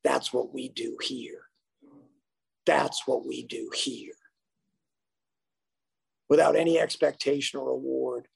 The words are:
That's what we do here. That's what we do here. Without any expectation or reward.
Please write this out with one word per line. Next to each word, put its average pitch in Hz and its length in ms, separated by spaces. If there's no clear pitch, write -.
That's 135 280
what 127 220
we 131 160
do 113 320
here. - 420
That's 143 420
what 127 180
we 123 180
do 117 300
here. - 400
Without 151 280
any 165 240
expectation 143 800
or 131 100
reward. 131 680